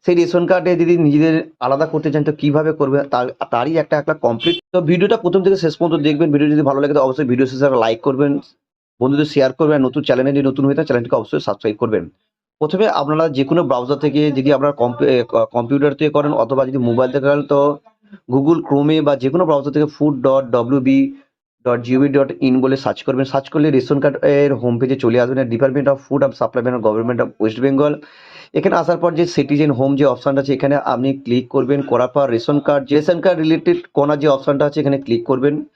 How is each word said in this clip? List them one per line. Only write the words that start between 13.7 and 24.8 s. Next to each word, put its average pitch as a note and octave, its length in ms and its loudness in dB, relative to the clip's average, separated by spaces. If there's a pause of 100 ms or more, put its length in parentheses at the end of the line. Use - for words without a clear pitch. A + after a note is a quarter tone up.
থেকে D3 340 0
যদি C3+ 200 0
আপনারা C#3 200 2
কম্প-, A#2+ 300 -2
এ, B2+ 260 2
ক-, A2+ 240 0
কম্পিউটার C3+ 420 0
থেকে D3 160 -2
করেন D3 220 0
অথবা B2+ 340 0
যদি C3 120 -4
মোবাইল B2 340 0
থেকে C#3 140 -2
করেন, C#3+ 160 0
তো C#3+ 360 0 (520)
Google C#3+ 300 2
Chrome-এ D3 400 0
বা C#3+ 160 0
যে C3 140 -2
কোনো F3+ 140 0
ব্রাউজার D3 280 -2
থেকে D3 140 0
ফুড D3 360 -2
ডট C3+ 220 2
ডব্লিউ B2 360 0
বি C3+ 320 2 (520)
ডট A#2+ 180 0
জি B2 140 0
ও C3 40 2
ভি C#3+ 80 4
ডট C#3 320 0
ইন C3 200 2
বলে C3 160 0
সার্চ - 260 -6
করবেন। C3+ 220 -2
সার্চ C3+ 240 -4
করলে D#3 220 0
রেশন C3+ 300 0
কার্ডের C#3+ 540 2
হোম A#2+ 240 -2
পেজে B2+ 180 -2